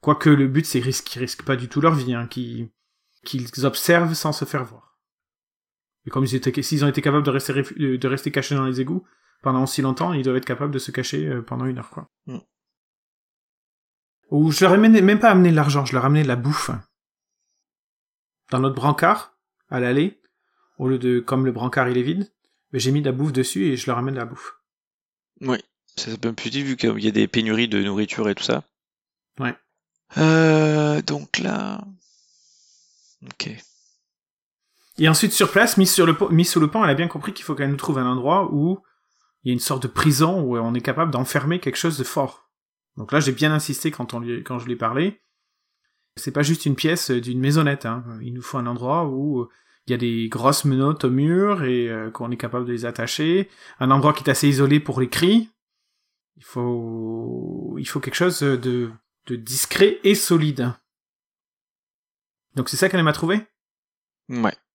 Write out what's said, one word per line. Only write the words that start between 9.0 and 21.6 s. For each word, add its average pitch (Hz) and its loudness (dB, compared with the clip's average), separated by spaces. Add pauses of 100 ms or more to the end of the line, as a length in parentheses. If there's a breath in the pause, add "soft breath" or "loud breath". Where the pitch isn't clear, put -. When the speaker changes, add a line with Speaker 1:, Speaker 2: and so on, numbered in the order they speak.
Speaker 1:
pendant 131 0
aussi 131 -2
longtemps, 135 0
ils 139 -2
doivent 127 0
être 127 -4
capables 143 -6
de 135 -4
se 127 -10
cacher, 147 -4
euh, 123 -4
pendant 123 -8
une 127 -4
heure, - -16
quoi. - -16 (180)
Speaker 2:
Mm. 127 -12 (1900)
Speaker 1:
Ou 151 4
je 147 2
leur 185 8
ai - 6
même, 220 10
même 208 6
pas 226 6
amené 180 8
de 160 6
l'argent, 143 2
je 127 -6
leur 127 0
ai 135 2
amené 151 4
de 139 2
la 123 2
bouffe. 127 -2 (1800)
Dans 127 -2
notre 131 0
brancard, 147 0 (320)
à 131 -4
l'aller, 135 0 (560)
au 131 -4
lieu 131 0
de, 123 2
comme 131 0
le 127 2
brancard 123 -2